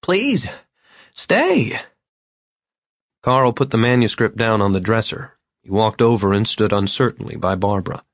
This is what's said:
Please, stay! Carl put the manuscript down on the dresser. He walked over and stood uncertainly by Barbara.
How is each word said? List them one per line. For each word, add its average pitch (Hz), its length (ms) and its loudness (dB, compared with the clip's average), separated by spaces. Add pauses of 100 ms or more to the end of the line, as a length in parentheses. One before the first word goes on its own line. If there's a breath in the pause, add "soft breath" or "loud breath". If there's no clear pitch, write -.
Please, 208 460 0 (640 loud breath)
stay! 196 680 0 (1400)
Carl 127 300 2
put 135 180 -2
the - 60 0
manuscript 117 600 2
down 110 240 2
on 101 120 2
the 95 60 0
dresser. 110 540 -4 (300)
He - 80 -16
walked 107 300 0
over 113 300 2
and 101 160 2
stood 107 240 -2
uncertainly 101 640 -2
by 92 200 -2
Barbara. 98 480 -4 (100)